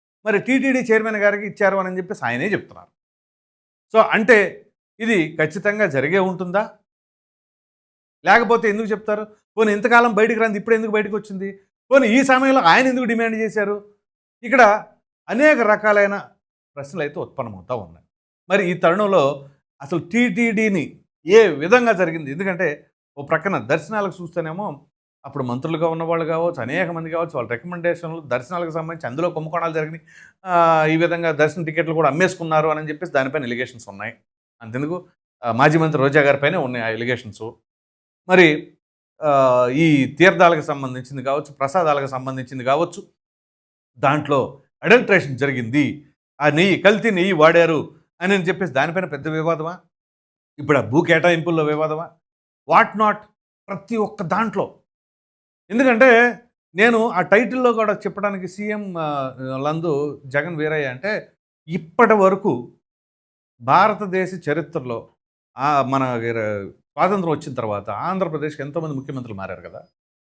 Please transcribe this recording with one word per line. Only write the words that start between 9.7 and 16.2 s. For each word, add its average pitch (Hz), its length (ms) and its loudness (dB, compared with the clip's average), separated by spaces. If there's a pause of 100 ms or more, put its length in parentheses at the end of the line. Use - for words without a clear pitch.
ఇంతకాలం 233 400 4
బయటికి 220 280 2
రాంది 220 180 0
ఇప్పుడు 226 160 0
ఎందుకు 220 160 -2
బయటకు 214 260 -2
వచ్చింది? 196 440 -10 (300)
పోనీ 262 180 6
ఈ 254 140 6
సమయంలో 269 380 4
ఆయన 190 260 6
ఎందుకు 254 180 0
డిమాండ్ 226 320 -2
చేశారు? 208 480 -4 (580)
ఇక్కడ 220 420 4 (440)
అనేక 277 300 2
రకాలైన 208 680 2 (480)